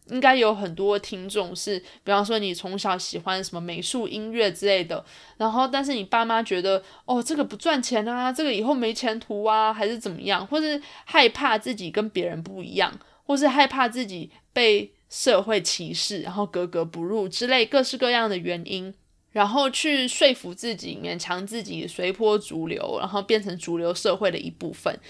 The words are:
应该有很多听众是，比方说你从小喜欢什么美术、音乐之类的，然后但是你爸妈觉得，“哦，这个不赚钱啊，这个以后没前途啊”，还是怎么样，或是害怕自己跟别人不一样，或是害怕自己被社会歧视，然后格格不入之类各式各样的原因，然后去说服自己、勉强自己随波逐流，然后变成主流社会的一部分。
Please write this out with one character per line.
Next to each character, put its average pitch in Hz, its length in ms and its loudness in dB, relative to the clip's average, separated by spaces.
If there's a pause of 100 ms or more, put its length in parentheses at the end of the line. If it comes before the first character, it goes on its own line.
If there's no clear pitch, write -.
(120)
应 254 80 -2
该 262 160 8
有 220 180 4
很 190 220 -6
多 202 240 2
听 190 280 -10
众 190 280 -4
是， 190 240 -4
比 - 320 -6
方 202 120 4
说 220 140 0
你 196 160 -2
从 185 240 -8
小 196 180 0
喜 180 220 -6
欢 190 260 -4
什 185 120 -10
么 175 40 -6
美 170 220 -8
术、 226 260 -4
音 214 240 -8
乐 220 200 2
之 190 160 -2
类 190 160 4
的， 170 200 -6 (340)
然 220 140 2
后 254 160 2
但 277 160 0
是 269 120 -2
你 208 80 -4
爸 226 200 2
妈 226 200 2
觉 185 180 -2
得 190 220 2 (220)
，“哦， 247 180 0
这 311 120 -2
个 294 80 2
不 - 120 -8
赚 294 260 0
钱 220 260 0
啊， 247 240 0
这 269 120 -2
个 277 100 0
以 202 80 0
后 240 100 2
没 233 220 0
前 226 260 -2
途 208 260 -4
啊”， 220 280 4
还 214 140 0
是 233 100 -2
怎 220 140 -6
么 165 100 -8
样， 196 240 0
或 302 160 0
是 302 180 0 (260)
害 285 220 6
怕 240 300 2
自 247 160 -2
己 190 160 -8
跟 214 220 0
别 175 160 -2
人 165 160 -6
不 190 180 -12
一 180 140 -10
样， 185 180 2 (320)
或 277 100 2
是 285 120 4
害 277 180 6
怕 262 240 2
自 240 160 -4
己 180 240 -10 (240)
被 214 400 4 (160)
社 208 320 2
会 214 180 2
歧 165 320 -4
视， 170 300 -4
然 - 100 -8
后 202 140 -2
格 180 220 -2
格 175 180 -2
不 165 160 -10
入 190 260 -2
之 240 200 -4
类 247 180 4
各 269 160 4
式 262 160 -2
各 240 140 0
样 233 180 2
的 196 80 -2
原 175 280 -4
因， 190 280 -8 (380)
然 208 140 4
后 262 240 2
去 269 380 0
说 269 260 6
服 180 220 -10
自 233 180 -6
己、 175 300 -10
勉 175 160 -6
强 180 260 -6
自 220 160 -6
己 180 240 -8
随 180 280 -4
波 214 260 2
逐 160 280 -8
流， - 320 -4
然 190 100 -4
后 202 120 -2
变 214 220 2
成 190 140 -6
主 170 200 -4
流 170 160 0
社 175 220 2
会 196 160 0
的 160 60 -4
一 170 120 -8
部 170 220 -10
分。 - 260 -4 (120)